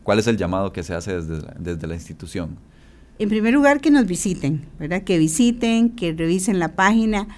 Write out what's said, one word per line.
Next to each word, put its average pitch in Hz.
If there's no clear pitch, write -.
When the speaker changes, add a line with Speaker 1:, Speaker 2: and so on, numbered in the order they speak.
Speaker 1:
¿Cuál 107
es 110
el 117
llamado 95
que 90
se 87
hace 87
desde 80
la, -
desde 85
la 82
institución? 82
Speaker 2:
En 214
primer 214
lugar, 285
que 320
nos 277
visiten, 175
¿verdad? 175
Que 185
visiten, 233
que 185
revisen 180
la 160
página, 208